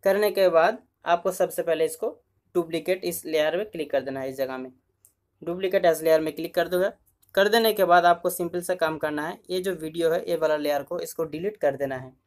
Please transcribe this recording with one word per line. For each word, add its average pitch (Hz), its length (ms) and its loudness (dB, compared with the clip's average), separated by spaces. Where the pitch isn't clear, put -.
करने 202 260 2
के 190 200 4
बाद 170 320 2
आपको 175 260 0
सबसे 180 300 -2
पहले 160 220 0
इसको 160 240 -4
डुप्लीकेट 170 500 -2
इस 175 220 -6
लेयर 156 300 0
में 202 100 -2
क्लिक 156 240 -8
कर 139 100 0
देना 135 200 -8
है, 135 100 -6
इस 131 60 -12
जगह 131 220 -4
में 127 120 -10
डुप्लीकेट 180 440 0
इस 160 160 2
लेयर 160 180 6
में 156 140 -4
क्लिक 165 200 -8
कर 170 140 0
दोगे। 185 220 0
कर 202 140 4
देने 226 240 4
के 202 120 2
बाद 175 220 6
आपको 175 240 4
सिंपल 175 320 -4
सा 180 140 -2
काम 160 220 -2
करना 151 300 -4
है, 202 100 -10
ये 185 100 -2
जो 185 140 -4
वीडियो 160 360 -2
है 170 120 0
ये 170 160 -2
वाला 156 200 2
लेयर 147 260 -2
को 175 160 -8
इसको - 260 -6
डिलीट 165 320 -8
कर 139 180 0
देना 135 220 -4
है। 131 140 -16